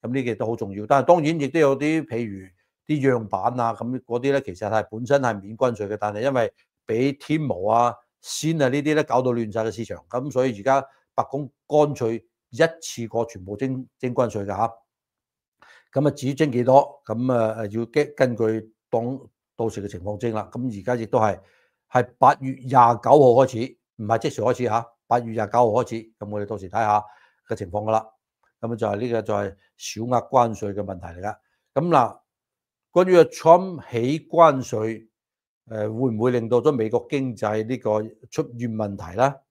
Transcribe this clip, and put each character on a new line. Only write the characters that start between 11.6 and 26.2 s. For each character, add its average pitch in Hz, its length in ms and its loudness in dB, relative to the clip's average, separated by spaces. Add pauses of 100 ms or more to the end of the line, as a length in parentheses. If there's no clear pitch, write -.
乾 147 280 2
脆 113 300 -4 (240)
一 113 80 -16 (240)
次 - 260 -10
過 113 180 -2
全 98 180 -18
部 101 140 -12
徵， 131 280 -6 (140)
徵 123 140 -4
關 123 160 0
稅 101 160 -6
㗎 - 20 -10
吓。 104 260 -4 (1160)
噉 143 160 0
啊， 139 40 2
至 131 160 -6
於 143 60 -2
徵 147 180 0
幾 120 140 0
多， 131 400 6
噉 123 280 -2
啊， 110 320 -2
要 110 220 -6
根-， 147 280 -2
根 120 220 0
據 110 340 -2 (180)
當-， 123 300 -4 (380)
到 113 100 -2
時 104 160 -8
嘅 101 60 -8
情 95 120 -12
況 101 180 -8
徵 117 120 -4
啦。 107 200 -6
噉 123 280 -6
而 90 40 -16
家 123 120 -2
亦 113 120 -6
都 127 120 0
係， 104 200 0 (500)
係 123 180 0 (120)
八 135 160 8
月 131 180 -8
廿 131 160 -14
九 120 400 6
號 143 80 10
開 131 340 8
始， 117 260 -8 (180)
唔 117 100 -12
係 113 140 2
即 156 100 -2
時 - 120 -6
開 120 160 0
始 123 80 -4
吓， 113 220 -2 (200)
八 123 120 0
月 117 120 -8
廿 107 180 -4
九 120 80 0
號 123 80 6 (180)
開 107 60 -6
始。 113 60 -8 (240)
噉 104 100 -12